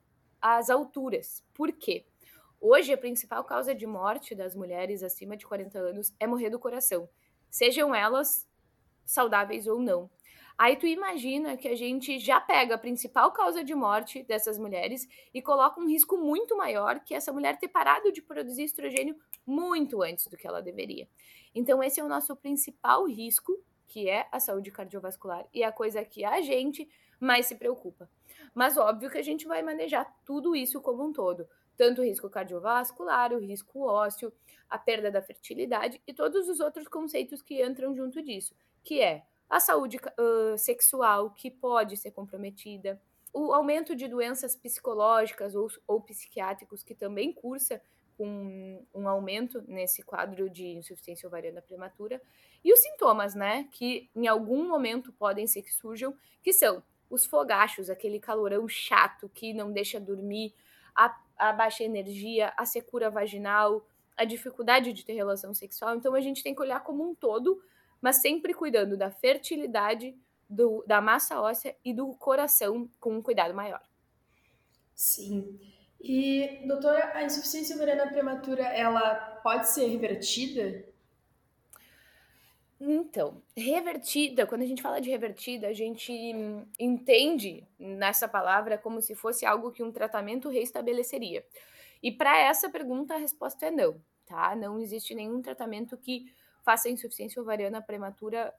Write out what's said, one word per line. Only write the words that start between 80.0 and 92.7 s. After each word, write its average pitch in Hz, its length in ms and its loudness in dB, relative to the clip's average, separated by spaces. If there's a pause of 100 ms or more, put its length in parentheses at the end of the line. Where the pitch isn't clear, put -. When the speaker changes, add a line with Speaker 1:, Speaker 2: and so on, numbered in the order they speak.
Speaker 1:
Então, 285 640 -2 (160)
revertida, 285 880 0
quando - 160 -2
a 254 60 0
gente 254 160 -4
fala 277 160 -2
de 254 100 -4
revertida, 220 600 -6
a 220 40 -2
gente, 226 380 -6
hum, 220 560 -8 (100)
entende 247 880 4 (140)
nessa 196 480 0
palavra 208 500 2
como 220 240 -6
se 214 140 -4
fosse 226 300 -4
algo 233 260 2
que 240 100 -10
um 226 100 -6
tratamento 220 580 -4
restabeleceria. 240 920 -2 (600)
E 240 80 -2
pra 294 260 4
essa 277 320 4
pergunta, 285 460 -4